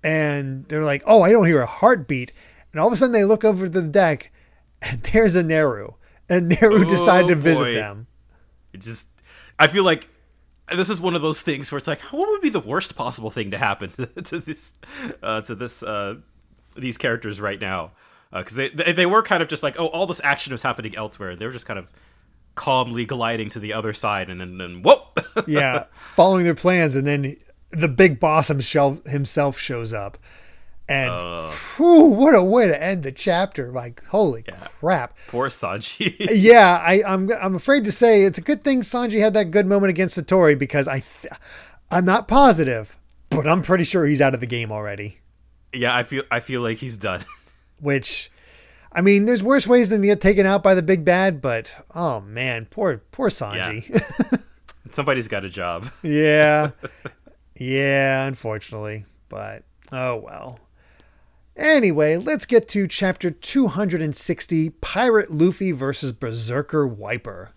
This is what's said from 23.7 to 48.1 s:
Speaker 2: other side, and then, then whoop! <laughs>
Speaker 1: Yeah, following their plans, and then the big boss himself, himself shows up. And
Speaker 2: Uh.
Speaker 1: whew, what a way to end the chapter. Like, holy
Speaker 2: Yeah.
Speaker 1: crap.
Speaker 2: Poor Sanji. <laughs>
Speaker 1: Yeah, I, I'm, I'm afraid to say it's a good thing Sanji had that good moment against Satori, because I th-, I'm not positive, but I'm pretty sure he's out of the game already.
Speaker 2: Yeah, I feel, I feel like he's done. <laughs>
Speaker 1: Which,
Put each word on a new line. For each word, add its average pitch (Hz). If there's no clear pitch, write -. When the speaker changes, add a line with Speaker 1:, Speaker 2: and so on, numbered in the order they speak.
Speaker 2:
other 107
side, 98
and 92
then, 90
then 90
whoop! -
<laughs> -
Speaker 1:
Yeah, 139
following 185
their 170
plans, 175
and 139
then 143
the 160
big 139
boss 156
himself, 139
himself 139
shows 117
up. 101
And 135
Speaker 2:
Uh. 85
Speaker 1:
whew, 330
what 262
a 190
way 214
to 147
end 180
the 135
chapter. 170
Like, 120
holy 151
Speaker 2:
Yeah. -
Speaker 1:
crap. 151
Speaker 2:
Poor 131
Sanji. 107
<laughs> 202
Speaker 1:
Yeah, 202
I, 190
I'm, 190
I'm 190
afraid 262
to 208
say 220
it's 190
a 170
good 294
thing 269
Sanji 226
had 214
that 190
good 196
moment 196
against 180
Satori, 160
because 139
I 135
th-, -
I'm 180
not 196
positive, 160
but 151
I'm 170
pretty 175
sure 180
he's 143
out 135
of 117
the 123
game 117
already. 104
Speaker 2:
Yeah, 120
I 123
feel, 135
I 120
feel 127
like 113
he's 120
done. 98
<laughs> -
Speaker 1:
Which, 139